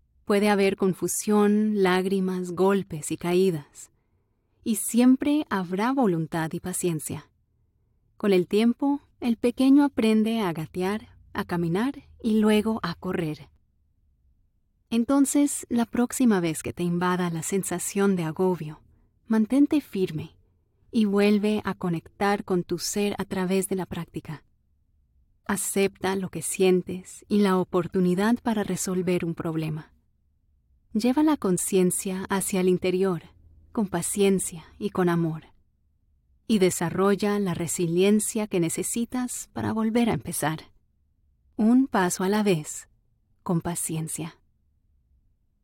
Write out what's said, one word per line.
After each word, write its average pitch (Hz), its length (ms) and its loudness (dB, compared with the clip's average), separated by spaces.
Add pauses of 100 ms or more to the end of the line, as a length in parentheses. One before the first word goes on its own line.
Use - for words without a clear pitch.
(260)
Puede 208 240 2
haber 196 260 2
confusión, 208 1040 2
lágrimas, 185 720 0
golpes 185 600 0
y 160 60 -6
caídas. 175 720 -2 (720)
Y 226 120 -2
siempre 262 720 2
habrá 190 420 -2
voluntad 170 640 -2
y 170 60 -6
paciencia. 165 720 -6 (840)
Con 208 160 0
el 180 140 2
tiempo, 240 540 0 (200)
el 240 160 -2
pequeño 269 460 4
aprende 220 580 2
a 175 120 -2
gatear, 180 540 -6 (260)
a 196 120 -6
caminar 175 580 -2 (180)
y 220 180 2
luego 214 440 2
a 170 100 -6
correr. 165 560 -6 (1400)
Entonces, 277 800 2
la 233 160 0
próxima 240 540 2
vez 165 240 -2
que 120 100 -8
te - 80 -6
invada 175 480 0
la 165 140 -6
sensación 196 720 -2
de 170 80 -2
agobio, 160 580 -4 (460)
mantente 262 540 2
firme 160 540 -6 (560)
y 220 140 2
vuelve 208 580 2
a 190 120 -4
conectar 202 680 -2
con 180 200 0
tu 175 160 -4
ser 202 400 -2
a 190 60 -6
través 190 420 -2
de 190 80 -4
la 180 100 -4
práctica. - 580 -12 (1000)
Acepta 196 720 0
lo 185 140 -4
que 160 120 -10
sientes 185 840 0
y 208 120 2
la 190 180 4
oportunidad 185 840 0
para 208 220 -2
resolver 180 640 -2
un 170 100 -4
problema. 160 580 -6 (1000)
Lleva 247 280 2
la 302 160 4
conciencia 185 920 0
hacia 190 320 -2
el 185 60 2
interior, 185 540 0 (500)
con 214 160 -2
paciencia 185 800 0 (140)
y 202 100 -6
con 180 180 0
amor, 165 380 -2 (1040)
y 220 100 2
desarrolla 190 800 0
la 190 160 -2
resiliencia 190 920 0
que 185 120 0
necesitas 233 960 -4
para 220 180 -4
volver 220 380 0
a 165 40 0
empezar. 151 580 -6 (840)
Un 247 280 4
paso 185 380 -2
a 185 60 0
la 214 120 2
vez, 175 480 -2 (540)
con 165 180 0
paciencia. 160 800 -8 (1200)